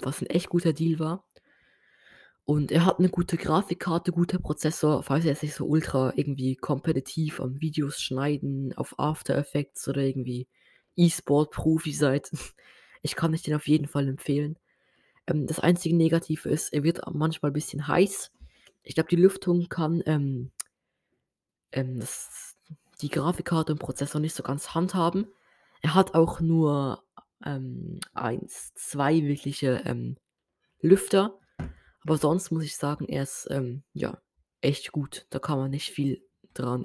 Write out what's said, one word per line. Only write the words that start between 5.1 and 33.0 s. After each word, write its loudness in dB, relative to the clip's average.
ihr 4
jetzt -2
nicht -6
so -4
ultra 2
irgendwie -2
kompetitiv -2
am -4
Videos -2
schneiden, -2
auf -6
After -2
Effects -4
oder 0
irgendwie -2
E-Sport-Profi 2
seid. 2
<laughs> -6
Ich -4
kann 2
euch -2
den -2
auf -2
jeden 4
Fall 0
empfehlen. -2
Ähm, 0
das -2
einzige 4
Negative 2
ist, 0
er 0
wird 2
manchmal 0
ein -6
bisschen -6
heiß. 2
Ich -16
glaub, 2
die 2
Lüftung 4
kann, 0
ähm, 0
ähm, -4
das, -12
die -6
Grafikkarte 0
und -2
Prozessor -4
nicht -2
so -8
ganz -6
handhaben. 0
Er 0
hat 4
auch 4
nur, 2
ähm, -8
eins, -8
zwei 2
wirkliche, 0
ähm, -4
Lüfter. 4
Aber 0
sonst 0
muss 0
ich -8
sagen, -4